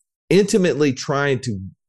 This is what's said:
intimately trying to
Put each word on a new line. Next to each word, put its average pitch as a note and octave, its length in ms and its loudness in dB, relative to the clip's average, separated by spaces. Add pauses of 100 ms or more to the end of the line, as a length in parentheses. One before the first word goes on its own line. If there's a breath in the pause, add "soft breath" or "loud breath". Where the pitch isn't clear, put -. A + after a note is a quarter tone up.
(300)
intimately E3+ 640 2
trying C#3 460 -2
to G2+ 200 -6 (300)